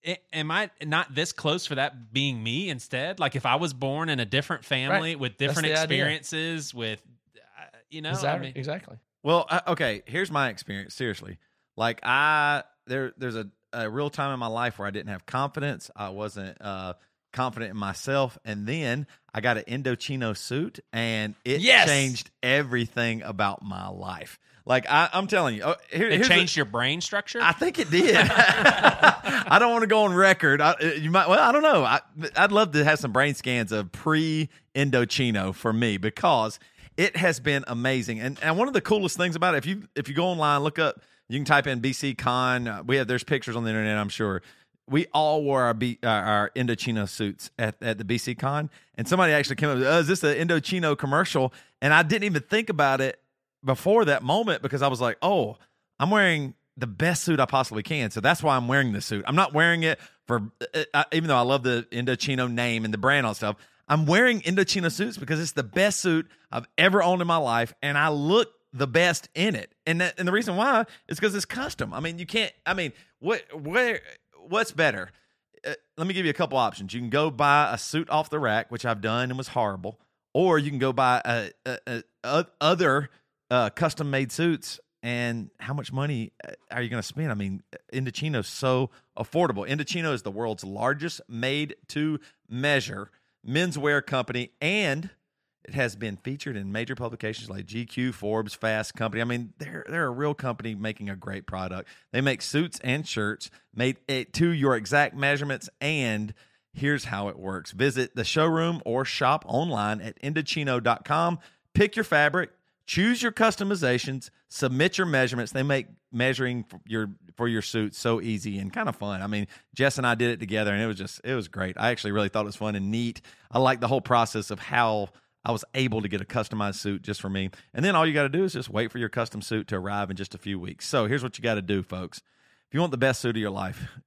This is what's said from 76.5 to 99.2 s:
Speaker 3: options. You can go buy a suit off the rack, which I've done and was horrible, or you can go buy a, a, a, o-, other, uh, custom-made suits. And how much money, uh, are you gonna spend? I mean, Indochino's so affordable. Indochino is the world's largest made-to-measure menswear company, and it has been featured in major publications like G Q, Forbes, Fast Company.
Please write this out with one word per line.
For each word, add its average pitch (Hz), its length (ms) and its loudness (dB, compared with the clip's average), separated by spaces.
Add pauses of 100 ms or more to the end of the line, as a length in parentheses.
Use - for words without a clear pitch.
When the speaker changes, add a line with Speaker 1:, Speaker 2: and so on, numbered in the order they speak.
Speaker 3:
options. 104 380 0
You 120 60 -6
can 120 100 -6
go 151 200 2
buy 143 400 4
a 117 60 -2
suit 156 320 -4
off 151 220 0
the 151 80 -4
rack, 113 320 0
which 120 160 -6
I've 110 160 -2
done 120 280 -2
and 127 60 -6
was 131 120 -8
horrible, 101 520 -4 (320)
or 165 260 4
you 147 120 0
can 143 80 -6
go 131 160 2
buy 123 280 4
a, 117 280 -2 (160)
a, 127 200 -6
a, 117 160 -8 (220)
o-, 147 200 2 (180)
other, 147 480 2 (400)
uh, 123 180 4
custom-made 139 640 -2
suits. - 480 -2 (220)
And 120 480 -4 (100)
how 135 140 -6
much 139 180 -8
money, 131 400 -4 (100)
uh, - 100 -14 (180)
are 123 100 -4
you 120 80 -4
gonna 113 140 -4
spend? 151 280 -4
I 110 40 -2
mean, 98 280 -4 (300)
Indochino's 131 560 -4
so 127 400 0 (300)
affordable. 113 500 0
Indochino 151 460 -4
is 110 80 -6
the 104 80 -8
world's 110 340 -6
largest 131 640 -4
made-to-measure 135 1800 -4 (360)
menswear 147 580 0
company, 123 460 -4 (100)
and 165 500 -2 (540)
it - 100 -16
has 120 220 -2
been 104 200 -6
featured 135 400 -8
in 98 160 -8
major 120 220 -4
publications 113 540 -8
like 95 180 -10
G 117 200 -8
Q, 127 260 -4
Forbes, 107 420 -4
Fast 110 400 -2
Company. 113 260 -4